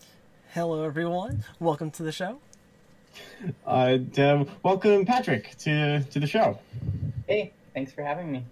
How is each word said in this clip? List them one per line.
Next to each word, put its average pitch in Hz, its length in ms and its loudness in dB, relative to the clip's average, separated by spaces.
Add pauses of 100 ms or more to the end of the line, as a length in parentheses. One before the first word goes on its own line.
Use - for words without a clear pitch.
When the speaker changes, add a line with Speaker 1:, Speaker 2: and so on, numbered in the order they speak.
(520)
Speaker 1:
Hello, 165 320 -2
everyone. 170 600 -4 (160)
Welcome 160 320 0
to - 100 -12
the 160 100 -4
show. 196 280 -6 (1300)
Speaker 2:
Uh, 127 300 4
d-, 139 500 2 (160)
welcome, 196 420 4
Patrick, 196 540 0
to, 147 420 0
to 135 180 -4
the 147 60 0
show. 220 320 2 (680)
Speaker 3:
Hey, 196 260 -2 (220)
thanks 135 160 -6
for - 100 -12
having 151 300 -4
me. 127 200 -6